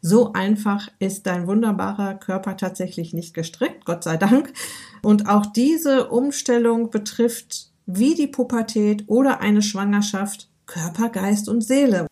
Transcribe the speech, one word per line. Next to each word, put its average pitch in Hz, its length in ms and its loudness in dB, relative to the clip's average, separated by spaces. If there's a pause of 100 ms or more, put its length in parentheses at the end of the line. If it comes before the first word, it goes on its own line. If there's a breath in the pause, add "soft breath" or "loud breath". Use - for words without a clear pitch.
So 208 320 4
einfach 202 560 -2 (100)
ist 196 280 -6
dein 180 200 -4
wunderbarer 202 680 -2
Körper 190 420 -6
tatsächlich 180 560 -8
nicht 165 220 -10
gestrickt, 202 500 -6
Gott 170 200 -6
sei 165 120 -2
Dank. 220 380 4 (480 loud breath)
Und 208 260 4
auch 208 160 4
diese 277 640 2
Umstellung 233 800 0
betrifft - 800 -4 (160)
wie 226 300 2
die 294 140 0
Pubertät 220 800 0
oder 254 340 2
eine 208 180 4
Schwangerschaft 202 880 -2 (160)
Körper, 170 460 -4
Geist 208 400 -2
und 226 100 0
Seele. 240 520 2